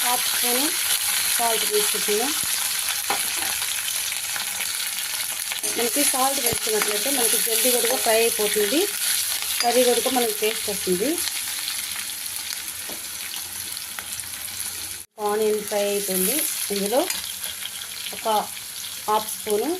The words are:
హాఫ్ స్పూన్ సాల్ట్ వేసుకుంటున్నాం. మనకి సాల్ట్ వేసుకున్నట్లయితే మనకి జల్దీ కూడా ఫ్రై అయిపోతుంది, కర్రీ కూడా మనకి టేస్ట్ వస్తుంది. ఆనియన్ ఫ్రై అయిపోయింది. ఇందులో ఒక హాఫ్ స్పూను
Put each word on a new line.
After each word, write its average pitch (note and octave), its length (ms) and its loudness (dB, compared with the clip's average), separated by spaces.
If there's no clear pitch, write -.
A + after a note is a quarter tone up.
హాఫ్ B3 260 2
స్పూన్ A#3+ 340 2
సాల్ట్ A3+ 400 2
వేసుకుంటున్నాం. G#3 580 2
మనకి A#3 260 2
సాల్ట్ C4+ 340 2
వేసుకున్నట్లయితే G#3+ 720 2
మనకి A#3 280 4
జల్దీ A3+ 300 4
కూడా A#3 300 2
ఫ్రై A3 180 6
అయిపోతుంది, G#3+ 560 4
కర్రీ A#3+ 280 6
కూడా A#3+ 280 4
మనకి A#3 240 2
టేస్ట్ A3 300 0
వస్తుంది. F#3+ 380 2
ఆనియన్ G#3+ 400 2
ఫ్రై G3+ 240 2
అయిపోయింది. G3 440 0
ఇందులో G3+ 260 4
ఒక - 100 -4
హాఫ్ G#3+ 300 2
స్పూను G#3+ 420 0